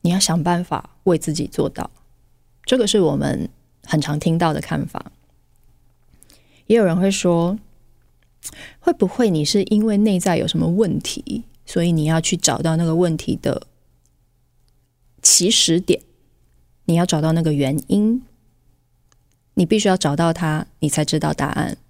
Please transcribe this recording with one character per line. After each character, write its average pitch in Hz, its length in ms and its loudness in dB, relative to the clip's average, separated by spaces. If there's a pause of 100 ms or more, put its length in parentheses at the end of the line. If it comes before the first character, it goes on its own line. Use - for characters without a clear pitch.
你 180 80 0
要 175 100 2
想 165 240 0
办 175 220 0
法 - 400 -10
为 175 140 2
自 156 160 -6
己 - 120 -6
做 - 220 -4
到。” - 220 -10 (720)
这 262 140 2
个 226 80 2
是 202 140 2
我 151 160 2
们 - 340 -4 (340)
很 - 160 0
常 147 180 -4
听 165 200 0
到 165 160 0
的 151 80 -4
看 143 240 -6
法。 - 260 -12 (1600)
也 220 80 4
有 226 80 4
人 170 120 2
会 190 140 2
说 180 480 0 (1200)
，“会 - 140 -2
不 190 160 0
会 233 200 0
你 160 160 2
是 196 200 0
因 214 200 0
为 214 120 0
内 202 240 2
在 175 180 0
有 - 80 -2
什 165 100 -4
么 165 120 0
问 175 320 0
题， - 420 -10 (240)
所 - 160 -2
以 170 80 2
你 160 140 0
要 160 160 2
去 170 160 -2
找 - 220 0
到 160 180 0
那 170 80 0
个 160 100 0
问 170 220 2
题 - 260 -4
的 - 240 -4 (1500)
起 - 300 4
始 170 300 2
点， 185 200 0 (840)
你 175 100 0
要 170 100 4
找 165 160 0
到 160 120 0
那 165 100 0
个 156 100 0
原 143 260 0 (100)
因， 220 340 0 (1300)
你 180 120 2
必 214 120 2
须 208 100 2
要 185 80 4
找 147 200 -2
到 170 160 2
它， 160 340 -2 (120)
你 156 100 -2
才 151 160 0
知 156 140 -2
道 151 160 -2
答 143 140 -4
案。” - 280 -4 (140)